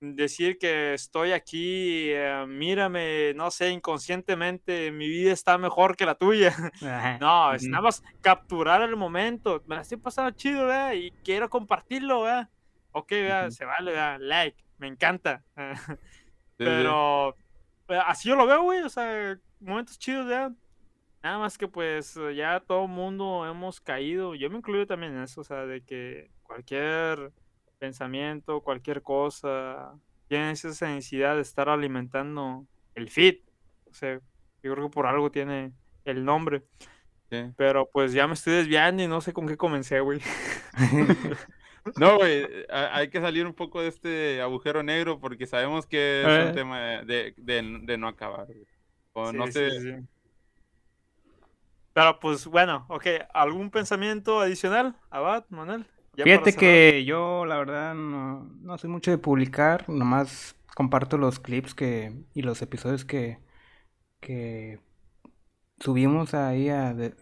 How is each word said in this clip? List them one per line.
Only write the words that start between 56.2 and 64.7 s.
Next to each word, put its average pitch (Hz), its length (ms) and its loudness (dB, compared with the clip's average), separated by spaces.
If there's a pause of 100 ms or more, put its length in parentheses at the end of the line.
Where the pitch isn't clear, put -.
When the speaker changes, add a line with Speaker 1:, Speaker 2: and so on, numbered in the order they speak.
Speaker 1:
para - 0 -
Speaker 2:
Fíjate 190 280 10
Speaker 1:
cerrar. 196 80 -4
Speaker 2:
que 160 460 10
yo, 170 400 0
la 156 120 -2
verdad, 147 380 -4
no, 135 540 -6 (120)
no 180 160 -12
soy 165 120 -10
mucho 175 220 -2
de 165 60 4
publicar, 147 720 2
nomás 131 680 0 (200)
comparto 135 420 2
los 131 220 0
clips 131 360 -6
que, 113 380 -4 (200)
y 143 100 -6
los 120 180 -4
episodios 131 420 -6
que, 120 360 -6 (840)
que 113 580 -10 (1000)